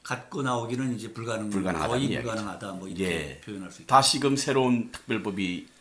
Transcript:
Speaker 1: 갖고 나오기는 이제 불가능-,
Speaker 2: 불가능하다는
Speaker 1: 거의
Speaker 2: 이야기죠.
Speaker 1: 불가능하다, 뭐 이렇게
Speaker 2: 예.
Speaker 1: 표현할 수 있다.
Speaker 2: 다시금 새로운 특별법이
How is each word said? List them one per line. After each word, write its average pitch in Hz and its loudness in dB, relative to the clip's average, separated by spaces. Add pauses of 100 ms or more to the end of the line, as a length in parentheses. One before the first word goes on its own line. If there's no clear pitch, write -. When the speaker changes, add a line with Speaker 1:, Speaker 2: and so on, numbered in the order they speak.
Speaker 1:
갖고 - -6
나오기는 123 0
이제 107 -8
불가능-, 110 -4
Speaker 2:
불가능하다는 90 0
Speaker 1:
거의 135 2
Speaker 2:
이야기죠. - 0
Speaker 1:
불가능하다, 101 -6
뭐 92 -10
이렇게 90 -2
Speaker 2:
예. 80 -2
Speaker 1:
표현할 95 -10
수 - -18
있다. - 4
Speaker 2:
다시금 139 6
새로운 127 4
특별법이 95 -2 (140)